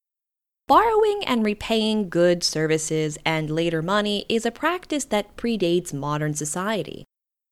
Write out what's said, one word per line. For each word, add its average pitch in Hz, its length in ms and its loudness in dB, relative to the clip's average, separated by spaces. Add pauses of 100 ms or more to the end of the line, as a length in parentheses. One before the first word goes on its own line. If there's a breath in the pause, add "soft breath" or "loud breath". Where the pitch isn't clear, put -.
(680)
Borrowing 415 580 4
and 226 200 0
repaying 214 640 0
goods, 175 380 4
services, 156 760 0
and 160 260 -2
later 165 320 0
money 202 460 0
is 226 180 -2
a 233 60 -2
practice 311 540 -4
that - 320 -2
predates 180 560 0
modern 147 400 -2
society. 175 720 -6 (460)